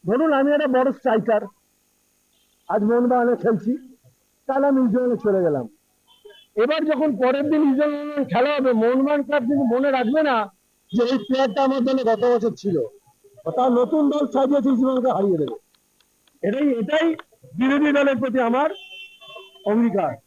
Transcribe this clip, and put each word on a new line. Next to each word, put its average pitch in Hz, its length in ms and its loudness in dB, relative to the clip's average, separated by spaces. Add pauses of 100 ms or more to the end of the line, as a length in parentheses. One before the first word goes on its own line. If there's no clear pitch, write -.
ধরুন, 254 360 0
আমি 277 160 2
একটা 294 220 0
বড় 254 200 2
স্ট্রাইকার, 220 440 0 (1300)
আজ 202 200 0
মোহনবাগানে 240 540 2
খেলছি, 226 280 0 (760)
কাল 269 220 0
আমি 269 160 2
ইস্টবেঙ্গলে 247 400 0
চলে 196 200 2
গেলাম। 139 200 0 (1000)
এবার 302 180 0 (100)
যখন 302 180 0 (120)
পরের 277 300 0
দিন 302 180 2
ইস্টবেঙ্গলে 294 540 -2 (100)
খেলা 254 220 2
হবে, 262 160 0 (100)
মোহনবাগান 269 460 2
ক্লাব 285 220 -2
কিন্তু 277 240 0
মনে 269 240 0
রাখবে 254 320 0
না 254 60 0 (560)
যে 220 100 0 (120)
এই 262 120 0
প্লেয়ারটা 262 420 0
আমার 269 200 0
দলে 262 220 0
গত 220 140 0 (100)
বছর 220 280 0
ছিল, 190 140 -2 (840)
তার 254 220 2
নতুন 302 240 0 (100)
দল 294 100 -2 (120)
সাজিয়েছে, 269 380 0
ইস্টবেঙ্গলকে 254 440 0
হারিয়ে 190 240 0
দেবে। 113 160 -6 (840)
এটাই, 262 240 -2 (140)
এটাই 311 260 0 (520)
বিরোধী 285 380 2
দলের 277 240 2
প্রতি 254 180 -2 (100)
আমার 277 200 0 (1000)
অঙ্গীকার। 196 420 0 (140)